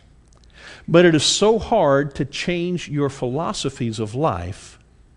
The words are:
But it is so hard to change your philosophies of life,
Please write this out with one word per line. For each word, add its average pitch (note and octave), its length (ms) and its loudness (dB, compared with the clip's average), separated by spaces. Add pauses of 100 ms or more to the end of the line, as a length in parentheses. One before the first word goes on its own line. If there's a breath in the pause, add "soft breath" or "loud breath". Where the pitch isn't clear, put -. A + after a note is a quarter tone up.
(880 loud breath)
But E3+ 160 6
it E3+ 120 6
is C#3+ 80 2
so A3 360 2
hard D3 560 2
to D#3 80 -4
change F3 640 -4
your C#3+ 220 -2
philosophies C3 920 -4
of G#2+ 160 -6
life, G2 640 -4 (380)